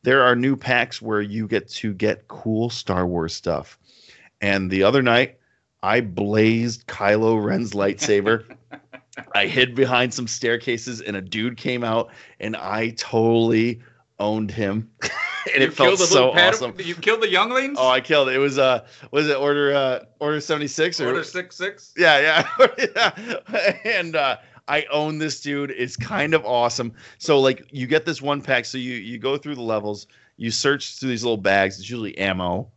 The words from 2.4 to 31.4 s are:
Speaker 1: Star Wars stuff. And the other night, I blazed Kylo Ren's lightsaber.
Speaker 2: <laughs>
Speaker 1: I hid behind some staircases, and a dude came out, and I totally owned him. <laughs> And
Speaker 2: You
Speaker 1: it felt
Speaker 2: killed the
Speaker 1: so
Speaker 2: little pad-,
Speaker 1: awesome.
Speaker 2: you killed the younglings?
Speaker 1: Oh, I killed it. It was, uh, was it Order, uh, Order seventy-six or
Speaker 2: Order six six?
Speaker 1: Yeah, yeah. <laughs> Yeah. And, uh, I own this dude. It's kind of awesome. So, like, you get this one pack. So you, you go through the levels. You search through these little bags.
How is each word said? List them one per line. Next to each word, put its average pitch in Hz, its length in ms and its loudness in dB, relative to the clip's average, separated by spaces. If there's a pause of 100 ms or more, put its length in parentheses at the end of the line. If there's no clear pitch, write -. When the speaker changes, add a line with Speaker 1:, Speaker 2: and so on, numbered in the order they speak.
Speaker 1:
Star 92 380 -2
Wars 85 260 -4
stuff. 76 440 -6 (640)
And 98 300 0
the 95 120 4
other 127 180 6
night, 123 360 4 (460)
I 107 180 2
blazed 110 880 0
Kylo 110 560 2
Ren's 104 280 -2
lightsaber. 101 720 0 (480)
Speaker 2:
<laughs> - 420 -14
Speaker 1:
I 101 100 2
hid 127 300 0
behind 123 380 2
some 123 140 -8
staircases, 117 720 -4
and 101 140 -8
a 98 60 -6
dude 110 360 -6
came 123 260 -6
out, 117 260 -2 (300)
and 110 160 -8
I 107 420 -4
totally 113 840 2 (380)
owned 107 320 -4
him. 107 380 -4 (120)
<laughs> - 80 -6 (460)
And 135 80 4
Speaker 2:
You 131 60 4
Speaker 1:
it 131 40 -10
felt 135 140 4
Speaker 2:
killed 127 140 4
the 180 40 2
Speaker 1:
so 147 140 4
Speaker 2:
little 127 140 4
pad-, 175 200 6
Speaker 1:
awesome. 120 240 -4
Speaker 2:
you 175 160 -8
killed 208 300 0
the 214 40 2
younglings? 247 540 0
Speaker 1:
Oh, 131 80 4
I 127 100 4
killed 139 300 2
it. 127 60 0
It - 20 0
was, 139 220 0
uh, 127 260 2 (240)
was 151 180 0
it 147 80 0
Order, 143 380 2
uh, 135 260 0 (200)
Order 151 200 -2
seventy-six 156 640 -2
or 127 60 -2
Speaker 2:
Order 131 160 -2
six 180 320 -12
six? - 420 -10
Speaker 1:
Yeah, 156 480 4 (140)
yeah. 254 80 8 (100)
<laughs> 226 180 -4
Yeah. 208 880 -2
And, 180 320 -2
uh, 139 220 0 (300)
I 147 240 0
own 151 260 0
this 151 240 -6
dude. 143 300 -4
It's 123 260 -6
kind 147 380 0
of 139 100 0
awesome. 120 480 0 (240)
So, 147 220 4
like, 135 320 2
you 127 160 -6
get 156 180 0
this 151 160 -6
one 143 220 -2
pack. 123 220 0
So - 120 -10
you, 127 160 -6
you 113 240 -10
go 127 180 -2
through 147 200 -10
the 123 80 -10
levels. 104 420 -4 (320)
You 113 140 -6
search - 480 -2
through 135 100 -4
these 117 140 -4
little 117 140 0
bags. 98 420 2